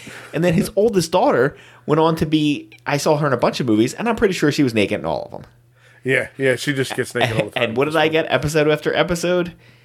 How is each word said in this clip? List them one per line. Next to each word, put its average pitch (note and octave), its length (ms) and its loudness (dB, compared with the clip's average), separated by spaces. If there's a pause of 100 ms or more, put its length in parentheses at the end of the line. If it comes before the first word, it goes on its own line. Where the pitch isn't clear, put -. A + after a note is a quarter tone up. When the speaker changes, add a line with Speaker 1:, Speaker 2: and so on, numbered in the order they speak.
(320)
Speaker 1:
And E3 100 -2
then F3 120 2
his - 220 0
oldest G3 360 0
daughter F3+ 440 2 (300)
went D3+ 140 2
on D#3+ 160 2
to F3 100 -2
be, D3+ 440 0 (160)
I C#3+ 100 -2
saw D3+ 220 2
her D3+ 80 0
in C#3 80 2
a - 40 -2
bunch F#3 220 0
of C#3 60 -2
movies, A2+ 280 2
and A3 140 -4
I'm A3+ 80 -2
pretty G#3+ 180 2
sure D3+ 180 2
she D3+ 100 0
was B2+ 120 2
naked G#2 260 0
in D2 60 -8
all C#2+ 180 -2
of - 60 -16
them. - 140 -14 (580)
Speaker 2:
Yeah, B2+ 260 0 (100)
yeah, C3 180 2
she D3 180 -4
just C3 220 -4
gets A#2+ 180 -6
naked B2 260 0
all G#2 100 -2
the - 80 -4
Speaker 1:
<laughs> - 0 -
And A#2+ 100 0
Speaker 2:
time. A2 60 -6
Speaker 1:
what C3+ 120 2
did D#3 100 -2
I D#3 120 2
get D#3+ 220 0
episode D3 380 0
after D3+ 260 0
episode? F3 600 0 (300)